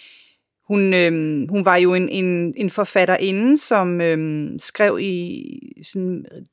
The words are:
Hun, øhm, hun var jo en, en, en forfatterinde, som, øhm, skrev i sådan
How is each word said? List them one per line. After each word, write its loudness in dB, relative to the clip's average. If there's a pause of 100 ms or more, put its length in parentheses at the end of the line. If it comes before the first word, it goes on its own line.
(680)
Hun, 2
øhm, 2
hun -2
var 6
jo 4
en, 0
en, -2
en -2
forfatterinde, 2
som, 0
øhm, -2
skrev 0
i -8
sådan -6 (280)